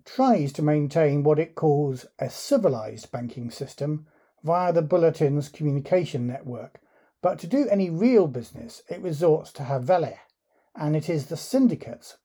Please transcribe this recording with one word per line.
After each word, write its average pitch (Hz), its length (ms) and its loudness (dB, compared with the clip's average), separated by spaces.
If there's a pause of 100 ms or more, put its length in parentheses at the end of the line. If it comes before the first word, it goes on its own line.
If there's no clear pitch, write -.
tries 202 480 2
to 160 100 -4
maintain 147 600 2
what 151 160 4
it 160 160 -4
calls 143 500 0 (140)
a 135 100 -4
civilized 120 800 -2
banking 120 400 -10
system 151 560 -6 (360)
via 175 300 0
the 165 100 2
bulletin's 151 680 2
communication 147 760 -2
network, 123 540 -10 (420)
but 180 160 0
to - 80 -12
do 262 220 0
any 196 200 2
real 190 380 4
business, 120 640 -12
it 180 100 -10
resorts 160 520 0
to 143 100 -12
Havela, 139 560 0 (560)
and 151 200 -2
it 156 140 -2
is 156 180 -2
the 160 100 -8
syndicate's - 880 -2